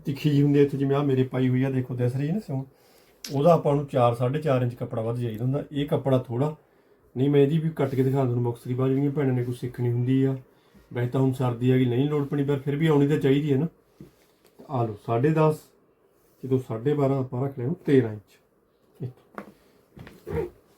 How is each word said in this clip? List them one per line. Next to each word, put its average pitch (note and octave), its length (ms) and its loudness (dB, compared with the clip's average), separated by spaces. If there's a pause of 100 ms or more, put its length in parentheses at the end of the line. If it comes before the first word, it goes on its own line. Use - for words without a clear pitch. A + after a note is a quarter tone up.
ਤਿੱਖੀ D3+ 240 -2
ਜਿਹੀ C#3+ 120 4
ਹੁੰਦੀ C#3+ 180 6
ਆ - 20 8
ਇੱਥੇ, C#3+ 160 2
ਜਿਵੇਂ C#3 180 0
ਆਹ D3 80 0
ਮੇਰੇ C3 200 2
ਪਾਈ B2+ 260 0
ਹੋਈ B2+ 140 2
ਆ, C#3 60 0
ਦੇਖੋ B2+ 260 -4
ਦਿਸ B2 200 -2
ਰਹੀ C3+ 120 -4
ਹੈ E3 60 -2
ਨਾ G#3+ 60 -2
ਸਿਉਣ, C3+ 240 -6 (600)
ਉਹਦਾ C#3+ 300 4
ਆਪਾਂ D#3 220 2
ਨੂੰ D3 120 0
ਚਾਰ, A#2+ 280 2
ਸਾਢੇ B2+ 260 -2
ਚਾਰ C3+ 200 0
ਇੰਚ A#2+ 140 -2
ਕੱਪੜਾ A#2+ 260 -8
ਵੱਧ A#2 200 -4
ਚਾਹੀਦਾ A2+ 220 -6
ਹੁੰਦਾ। C3+ 280 -2
ਇਹ C#3+ 160 -4
ਕੱਪੜਾ C3+ 300 0
ਥੋੜ੍ਹਾ, B2+ 380 -4 (600)
ਨਹੀਂ C3+ 140 0
ਮੈਂ C#3+ 120 6
ਇਹਦੀ C#3+ 160 4
ਵੀ D#3+ 120 -2
ਕੱਟ C3+ 260 -4
ਕੇ C3 80 2
ਦਿਖਾ C3 200 0
ਤੁਹਾਨੂੰ A#2+ 200 0
ਮੁਕਤਸਰੀ A#2+ 300 -6
ਬਾਂਹ C3 160 0
ਜਿਹੜੀਆਂ C#3 220 0
ਭੈਣਾਂ C#3 220 0
ਨੇ B2 100 -2
ਕੋਈ B2 100 -6
ਸਿੱਖਣੀ B2 380 -4
ਹੁੰਦੀ B2+ 320 0
ਆ। C3+ 120 0 (580)
ਵੈਸੇ B2 160 -2
ਤਾਂ C3+ 120 0
ਹੁਣ C3 120 2
ਸਰਦੀ B2+ 380 0
ਆ C3 60 4
ਗਈ, B2+ 80 2
ਨਹੀਂ B2 240 0
ਲੋੜ D3 180 -2
ਪੈਣੀ, C#3+ 160 -2
ਪਰ C#3 160 -2
ਫਿਰ C#3+ 160 -4
ਵੀ D#3+ 120 0
ਆਉਣੀ C#3+ 200 4
ਤਾਂ D3+ 100 2
ਚਾਹੀਦੀ C#3 360 2
ਹੈ C3 40 2
ਨਾ। D#3+ 100 0 (1040)
ਆ B2 160 -2
ਲਓ G#2 200 -8
ਸਾਢੇ B2 240 2
ਦਸ, D#3 260 4 (880)
ਜਦੋਂ B2+ 160 0
ਸਾਢੇ B2 340 -4
ਬਾਰਾਂ C#3 260 0
ਆਪਾਂ B2+ 240 -4
ਰੱਖ C#3 140 -6
ਲਿਆ B2 100 -4
ਉਹਨੂੰ E3+ 180 -6
ਤੇਰਾਂ A#2+ 280 4
ਇੰਚ, - 260 -18 (600)
ਇੱਥੋਂ - 1400 -12 (340)